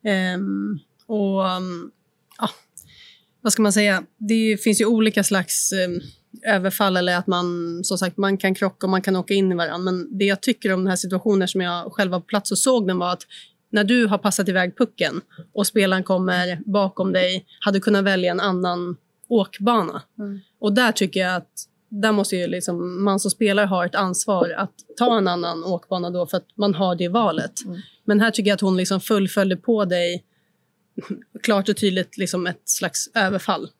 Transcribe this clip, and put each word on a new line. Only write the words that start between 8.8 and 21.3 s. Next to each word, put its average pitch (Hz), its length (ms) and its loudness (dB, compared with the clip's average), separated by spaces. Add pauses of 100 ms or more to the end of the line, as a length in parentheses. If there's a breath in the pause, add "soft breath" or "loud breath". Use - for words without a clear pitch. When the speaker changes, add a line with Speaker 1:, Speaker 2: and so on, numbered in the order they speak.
Speaker 1:
och 190 40 0
man 185 120 2
kan 190 140 0
åka 180 180 -2
in 196 180 2
i - 20 0
varann. 170 300 -4
Men 185 340 -4
det 196 60 0
jag 196 180 0
tycker 220 300 0
om 185 80 0
den 185 80 0
här 185 80 0
situationen, 185 520 0
som 190 120 -2
jag 175 320 -4
själv 190 180 0
var 180 100 -2
på - 60 -20
plats 208 260 -2
och 196 60 -2
såg 240 280 2
den, 185 120 0
var 180 140 -2
att 175 100 -6 (480 loud breath)
när 208 140 4
du 240 220 4
har 202 120 2
passat 196 300 2
iväg 180 280 0
pucken 165 440 0 (320 loud breath)
och 202 140 -2
spelaren 190 380 2
kommer 180 600 0
bakom 190 460 0
dig, 185 340 0 (140 soft breath)
hade 196 200 2
kunnat 196 240 2
välja 185 260 2
en 180 100 -2
annan 180 560 -2 (320)
åkbana. 202 720 0 (160)
Speaker 2:
Mm. 202 220 -10 (180 loud breath)
Speaker 1:
Och 208 140 0
där 226 200 4
tycker 190 280 0
jag 185 160 0